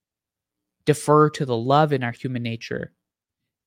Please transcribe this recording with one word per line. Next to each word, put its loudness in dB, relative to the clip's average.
defer 4
to -6
the -2
love 2
in -2
our -6
human -10
nature, -10